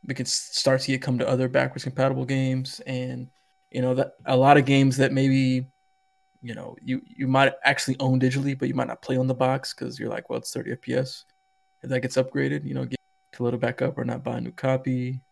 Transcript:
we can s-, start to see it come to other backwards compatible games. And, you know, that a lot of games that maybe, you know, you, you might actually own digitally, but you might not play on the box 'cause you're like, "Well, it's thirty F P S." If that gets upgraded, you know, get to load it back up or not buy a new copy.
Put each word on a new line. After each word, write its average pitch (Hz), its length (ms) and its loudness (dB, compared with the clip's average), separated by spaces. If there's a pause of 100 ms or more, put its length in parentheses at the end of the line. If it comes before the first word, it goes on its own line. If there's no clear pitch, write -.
we 135 80 -6
can 131 120 -6
s-, - 260 -4
start 131 300 2
to - 40 -6
see 135 80 0
it 131 60 -2
come 127 180 -2
to 123 100 0
other 131 200 2
backwards 131 380 0
compatible 131 400 0
games. 131 560 -2
And, 127 480 -8 (420)
you 127 100 -2
know, 127 140 2
that 131 180 -2 (120)
a 135 120 4
lot 139 200 10
of 139 80 6
games 135 320 4
that 139 140 2
maybe, 131 560 2 (760)
you 120 120 -12
know, - 300 -14
you, 127 240 -4
you - 200 -6
might 135 260 4 (100)
actually 135 360 0
own 131 200 2
digitally, 135 360 0
but - 120 -4
you 127 80 -2
might 127 120 -2
not 120 140 -10
play 131 160 -2
on 127 80 0
the 131 80 0
box 131 400 0
'cause 127 240 -10
you're 113 120 -6
like, 107 200 -8
"Well, 120 80 -4
it's - 160 -8
thirty - 180 -6
F 123 100 -8
P 123 120 -6
S." 131 320 -4 (560)
If 127 80 -14
that 127 120 0
gets 131 160 -2
upgraded, 143 480 -2
you 139 100 -6
know, 131 100 -4
get 123 140 -10 (320)
to - 120 -6
load 120 120 0
it 117 40 -4
back 120 220 -2
up - 160 -2
or 120 80 -4
not 123 180 -4
buy 120 140 -4
a 120 40 -6
new 120 100 -8
copy. 131 720 -2 (100)